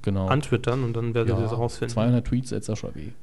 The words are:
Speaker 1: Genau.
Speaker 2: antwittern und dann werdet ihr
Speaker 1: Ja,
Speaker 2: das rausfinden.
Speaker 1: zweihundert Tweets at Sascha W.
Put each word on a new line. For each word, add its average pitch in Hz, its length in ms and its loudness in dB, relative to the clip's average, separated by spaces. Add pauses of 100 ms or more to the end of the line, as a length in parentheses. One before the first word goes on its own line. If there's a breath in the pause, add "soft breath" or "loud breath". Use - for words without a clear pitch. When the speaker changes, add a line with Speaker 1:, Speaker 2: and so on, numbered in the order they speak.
Speaker 1:
Genau. 98 260 0
Speaker 2:
antwittern 131 540 0
und 117 140 -2
dann 117 160 -2
werdet 113 220 2
ihr - 20 2
Speaker 1:
Ja, 117 60 2
Speaker 2:
das 110 100 0
rausfinden. 117 400 -2
Speaker 1:
zweihundert 120 340 4
Tweets 123 280 0
at 107 100 -4
Sascha - 300 -4
W. 76 140 -10 (140)